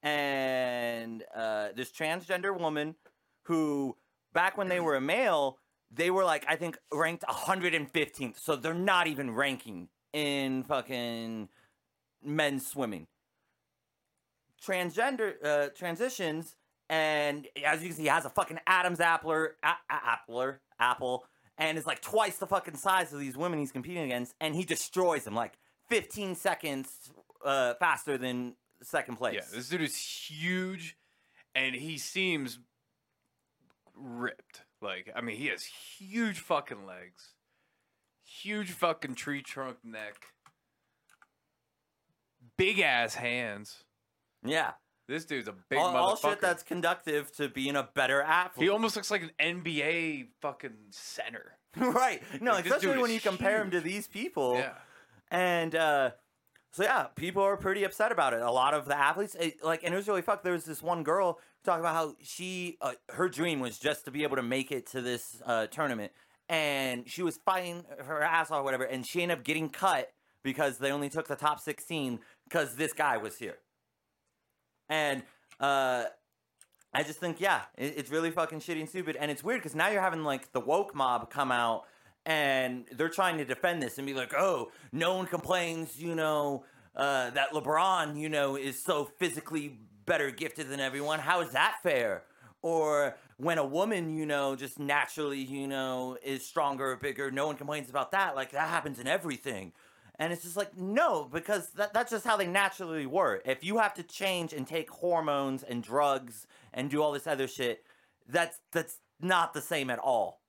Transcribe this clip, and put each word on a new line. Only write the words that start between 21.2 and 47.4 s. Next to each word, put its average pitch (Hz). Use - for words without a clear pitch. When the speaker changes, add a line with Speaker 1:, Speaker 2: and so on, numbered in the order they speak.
Speaker 1:
and 156
is, 160
like, 147
twice 208
the 190
fucking 180
size 185
of 143
these 135
women 165
he's 139
competing 156
against, 123
and 156
he 185
destroys 165
them, 107
like, 113
fifteen 202
seconds, 151
uh, 135
faster 143
than 123
second 123
place. 113
Speaker 2:
Yeah, 95
this 123
dude 165
is 143
huge, 175
and 131
he 147
seems 143
ripped. 123
Like, 95
I 120
mean, 117
he 139
has 98
huge 202
fucking 123
legs, 92
huge 202
fucking 160
tree 139
trunk 131
neck, 107
big 190
ass 123
hands. 117
Speaker 1:
Yeah. 147
Speaker 2:
This 139
dude's 123
a 104
big 139
Speaker 1:
All, 175
all 190
Speaker 2:
motherfucker. 151
Speaker 1:
shit 202
that's 180
conductive 165
to 143